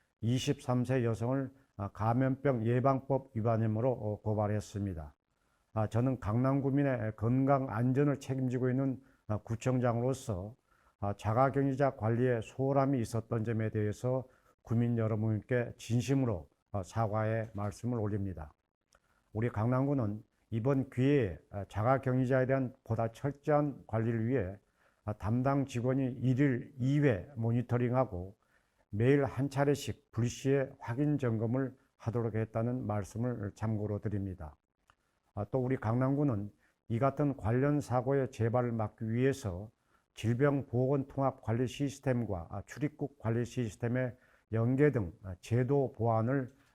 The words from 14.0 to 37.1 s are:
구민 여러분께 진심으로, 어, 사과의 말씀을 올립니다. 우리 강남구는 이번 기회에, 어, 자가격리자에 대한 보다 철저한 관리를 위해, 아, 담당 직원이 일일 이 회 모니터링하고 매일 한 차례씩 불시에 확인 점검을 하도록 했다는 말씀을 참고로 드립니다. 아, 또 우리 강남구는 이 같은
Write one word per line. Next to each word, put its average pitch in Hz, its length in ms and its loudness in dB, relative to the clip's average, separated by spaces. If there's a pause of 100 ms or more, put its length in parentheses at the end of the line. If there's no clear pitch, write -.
구민 120 340 0
여러분께 110 800 0
진심으로, 120 720 0 (240)
어, 101 100 -2
사과의 110 680 -2
말씀을 104 460 -4
올립니다. 98 560 -4 (800)
우리 113 160 0
강남구는 120 720 0 (260)
이번 131 380 0
기회에, 123 480 2 (140)
어, 101 180 -8
자가격리자에 127 800 2
대한 131 260 0 (120)
보다 113 280 -2
철저한 147 760 -2
관리를 113 400 0
위해, 107 300 -2 (480)
아, 104 80 -4
담당 127 540 0
직원이 131 400 0 (160)
일일 127 560 2
이 135 220 2
회 117 340 2
모니터링하고 117 1000 0 (560)
매일 131 340 4
한 131 260 -2
차례씩 - 600 -2
불시에 131 680 0
확인 143 400 0
점검을 120 560 0 (240)
하도록 117 360 -2
했다는 113 520 -2
말씀을 104 680 -4
참고로 107 420 -2
드립니다. 95 560 -6 (800)
아, 104 160 -4
또 135 80 0
우리 127 180 0
강남구는 120 760 0 (380)
이 113 120 0
같은 135 360 2